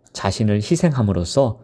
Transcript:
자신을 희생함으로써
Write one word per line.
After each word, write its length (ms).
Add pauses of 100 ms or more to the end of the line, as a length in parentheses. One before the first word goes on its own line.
(140)
자신을 440
희생함으로써 1080